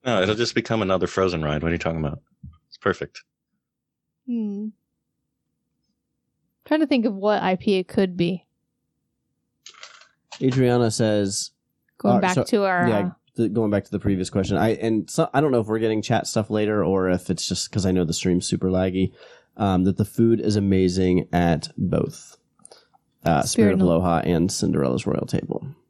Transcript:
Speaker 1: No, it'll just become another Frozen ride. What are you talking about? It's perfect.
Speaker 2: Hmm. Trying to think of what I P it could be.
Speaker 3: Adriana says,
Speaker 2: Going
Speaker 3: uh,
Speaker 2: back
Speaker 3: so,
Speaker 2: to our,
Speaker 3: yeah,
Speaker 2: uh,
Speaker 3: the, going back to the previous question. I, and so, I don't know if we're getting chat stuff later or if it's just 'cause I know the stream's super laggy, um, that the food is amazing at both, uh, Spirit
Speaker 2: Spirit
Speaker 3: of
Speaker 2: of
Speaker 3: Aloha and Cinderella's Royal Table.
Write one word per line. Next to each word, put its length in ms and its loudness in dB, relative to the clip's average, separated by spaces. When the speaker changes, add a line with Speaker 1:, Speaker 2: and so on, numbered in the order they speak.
Speaker 1:
No, 160 2
it'll 140 2
just 180 -2
become 300 -2
another 240 0
Frozen 360 0
ride. 200 -2
What 60 0
are 20 0
you 80 -2
talking 260 -4
about? 160 -6
It's 100 -20
perfect. 460 -4
Speaker 2:
Hmm. 400 -6
Trying 160 0
to 40 4
think 200 0
of 100 -2
what 260 0
I 140 0
P 240 0
it 80 -6
could 280 -2
be. 300 -2
Speaker 3:
Adriana 520 2
says, 580 -2
Speaker 2:
Going 200 2
Speaker 3:
uh, 40 2
Speaker 2:
back 140 0
Speaker 3:
so, 80 0
Speaker 2:
to 220 0
our, 220 2
Speaker 3:
yeah, 120 2
Speaker 2:
uh, 100 -2
Speaker 3:
the, 140 0
going 220 0
back 140 0
to 60 -16
the 80 -4
previous 300 -2
question. 260 0
I, 200 2
and 340 -2
so, 240 0
I 80 2
don't 100 2
know 100 2
if 60 -2
we're 120 -2
getting 240 0
chat 240 0
stuff 240 -2
later 340 0
or 240 2
if 220 -2
it's 160 -4
just 240 -6
'cause 160 0
I 40 2
know 120 2
the 100 -2
stream's 320 0
super 240 -2
laggy, 440 0
um, 280 2
that 120 0
the 80 2
food 340 2
is 160 0
amazing 800 2
at 420 2
both, 640 -4
uh, 160 4
Spirit 80 -2
Speaker 2:
Spirit 240 4
Speaker 3:
of 80 2
Speaker 2:
of 60 4
Speaker 3:
Aloha 320 2
and 300 0
Cinderella's 560 -2
Royal 200 -2
Table. 420 -6